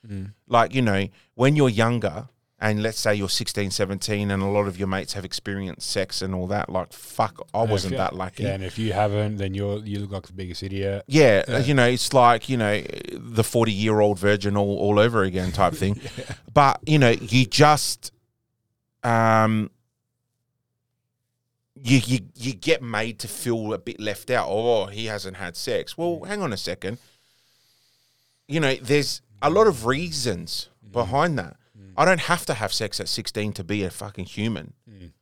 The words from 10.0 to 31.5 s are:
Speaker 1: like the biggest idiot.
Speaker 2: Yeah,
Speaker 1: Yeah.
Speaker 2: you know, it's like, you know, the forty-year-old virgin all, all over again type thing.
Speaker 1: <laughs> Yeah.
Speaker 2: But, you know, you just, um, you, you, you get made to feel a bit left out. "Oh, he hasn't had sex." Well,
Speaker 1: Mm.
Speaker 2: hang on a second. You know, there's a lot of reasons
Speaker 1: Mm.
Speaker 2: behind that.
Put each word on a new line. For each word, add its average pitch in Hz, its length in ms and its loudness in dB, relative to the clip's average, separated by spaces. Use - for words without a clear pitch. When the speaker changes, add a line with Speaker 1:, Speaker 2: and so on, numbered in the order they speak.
Speaker 1:
like 95 140 -10
the - 60 -20
biggest 92 300 -10
idiot. 98 440 -4
Speaker 2:
Yeah, 131 400 6
Speaker 1:
Yeah. 123 120 -2
Speaker 2:
you 139 160 2
know, 123 120 6
it's 127 280 0
like, 120 340 6
you 131 80 -2
know, 104 260 0
the 113 320 -2
forty-year-old 107 760 2
virgin 101 380 0
all, 101 220 0
all 104 200 2
over 113 240 4
again 92 300 -2
type 87 220 2
thing. 98 340 -2
Speaker 1:
<laughs> - 80 -14
Yeah. - 180 -12
Speaker 2:
But, 139 320 6
you 156 120 4
know, 123 120 8
you 120 340 2
just, - 680 4
um, 110 680 4
you, 127 220 4
you, 123 140 0
you 123 200 -8
get 135 280 0
made 113 380 -4
to - 80 -12
feel 113 460 -4
a - 40 -6
bit - 220 -12
left 107 300 -6
out. 110 200 0
"Oh, 110 360 2
he 107 200 -8
hasn't 95 320 -8
had 90 180 -10
sex." - 400 -6
Well, 170 260 -4
Speaker 1:
Mm. - 40 -14
Speaker 2:
hang 202 160 -6
on 123 100 -2
a 95 60 -4
second. 95 400 -8
You 156 120 -2
know, 135 140 2
there's 139 480 0
a 143 80 2
lot 208 180 6
of 123 200 0
reasons 127 840 -4
Speaker 1:
Mm. 101 60 -20
Speaker 2:
behind 127 460 0
that. 82 180 -10